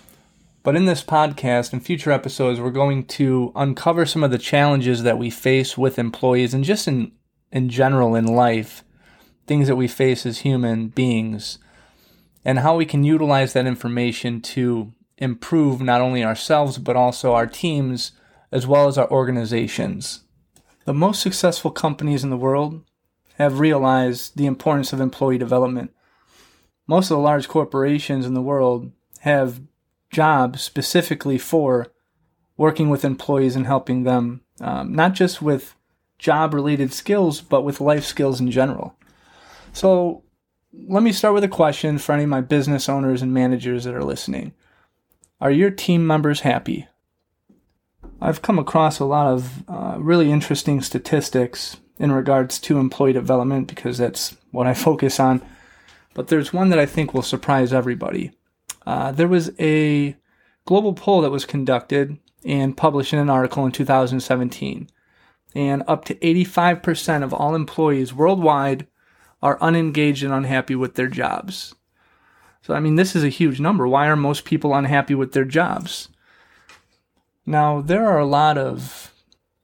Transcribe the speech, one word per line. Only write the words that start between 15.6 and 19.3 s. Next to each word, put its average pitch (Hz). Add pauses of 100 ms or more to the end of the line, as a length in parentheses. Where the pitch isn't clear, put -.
not 123
only 127
ourselves, 135
but 123
also 123
our 117
teams, 135 (380)
as 127
well 143
as 135
our 127
organizations. 120 (640)